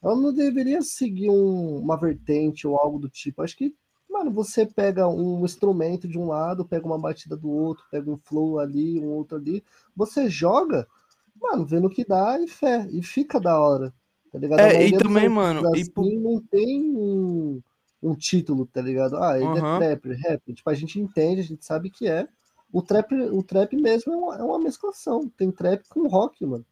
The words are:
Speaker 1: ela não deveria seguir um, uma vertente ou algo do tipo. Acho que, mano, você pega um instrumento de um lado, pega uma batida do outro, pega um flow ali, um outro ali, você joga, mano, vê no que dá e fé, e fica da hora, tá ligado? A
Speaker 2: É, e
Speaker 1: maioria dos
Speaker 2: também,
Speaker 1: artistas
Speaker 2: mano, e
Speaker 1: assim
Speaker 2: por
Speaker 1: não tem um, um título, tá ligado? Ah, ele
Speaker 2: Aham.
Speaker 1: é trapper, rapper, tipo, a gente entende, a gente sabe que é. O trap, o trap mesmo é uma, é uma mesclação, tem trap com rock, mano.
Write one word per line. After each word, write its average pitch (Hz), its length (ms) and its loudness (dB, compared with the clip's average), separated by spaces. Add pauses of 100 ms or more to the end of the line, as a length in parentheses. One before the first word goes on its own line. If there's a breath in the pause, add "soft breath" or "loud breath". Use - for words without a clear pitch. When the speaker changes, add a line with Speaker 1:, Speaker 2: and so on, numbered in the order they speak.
Speaker 1:
ela 190 140 0
não 269 180 0
deveria 277 480 0
seguir 208 480 -4
um, 185 480 2
uma 151 200 -2
vertente 151 720 -2
ou 143 100 0
algo 147 220 2
do 143 100 -8
tipo. - 320 -10
Acho - 140 -6
que, 285 180 -4 (360)
mano, 370 220 -2
você 214 340 0
pega 196 420 0
um 175 380 -2
instrumento 175 640 -2
de 170 100 -8
um 170 100 -4
lado, 165 380 -4
pega 165 200 -6
uma 160 120 -4
batida 156 400 -8
do 156 120 -8
outro, 156 420 -2
pega 147 180 -6
um 147 80 -6
flow 156 420 -2
ali, 147 400 -2
um 151 100 -6
outro 151 280 -6
ali, 156 260 -6 (320)
você 214 340 -2
joga, 180 580 0 (520)
mano, 339 260 -2
vê 160 140 0
no 185 100 2
que 233 160 -4
dá 202 340 0
e 339 80 -2
fé, 240 440 -2
e 175 120 -6
fica 277 360 -2
da 170 200 4
hora, 135 340 2 (380)
tá 139 80 -10
ligado? 147 220 4
A - 20 12
Speaker 2:
É, 214 100 12
e 165 40 6
Speaker 1:
maioria 190 200 6
dos 196 100 6
Speaker 2:
também, 208 220 4
Speaker 1:
artistas 226 60 2
Speaker 2:
mano, 175 260 2 (140)
e 175 60 2
Speaker 1:
assim 175 100 -6
Speaker 2:
por 185 140 0
Speaker 1:
não 220 360 0
tem 277 540 0
um, 180 680 -2 (400)
um 156 140 0
título, 156 500 0
tá 127 160 -8
ligado? 131 360 0
Ah, 165 200 2
ele 131 100 2
Speaker 2:
Aham. 160 340 0
Speaker 1:
é 165 140 2
trapper, 127 260 -10
rapper, 147 340 -4
tipo, - 140 -6
a 156 40 2
gente 156 260 -6
entende, 190 420 0
a 180 40 -4
gente 156 200 -14
sabe 160 240 -6
que 220 180 -6
é. 175 200 -2 (460)
O 175 80 0
trap, 208 320 0
o 220 300 -2
trap 190 340 0
mesmo 233 340 2
é 339 60 -2
uma, 349 180 -4
é - 80 -8
uma - 160 -2
mesclação, 294 760 -4
tem 185 140 0
trap 185 360 -2
com 311 200 -2
rock, 202 360 0
mano. 123 280 -6